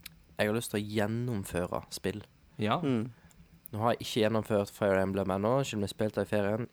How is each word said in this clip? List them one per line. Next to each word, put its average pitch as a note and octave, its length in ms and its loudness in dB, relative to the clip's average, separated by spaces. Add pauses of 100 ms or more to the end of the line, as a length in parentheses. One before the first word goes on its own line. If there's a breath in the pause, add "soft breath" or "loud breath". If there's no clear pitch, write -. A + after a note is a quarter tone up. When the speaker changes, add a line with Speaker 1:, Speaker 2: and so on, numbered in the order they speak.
(380)
Speaker 1:
jeg G#2+ 100 2
har G#2+ 80 2
lyst A#2+ 160 -4
til G#2 100 0
å G#2 140 -6
gjennomføre G#2 960 -2
spill. G2 300 -4 (360)
Speaker 2:
Ja. A2+ 220 0
Speaker 3:
Mm. B2+ 320 0 (600 soft breath)
Speaker 1:
Nå G#2+ 80 -6
har A2+ 140 4
jeg - 100 -8
ikke - 160 -2
gjennomført G#2+ 540 2
Fire G2 260 4
Emblem F#2+ 320 0
ennå, G2+ 200 2 (120)
selv A#2+ 140 -6
om G2+ 80 0
jeg - 80 -6
spilte G#2+ 260 -2
i G2+ 80 0
ferien. G#2+ 440 0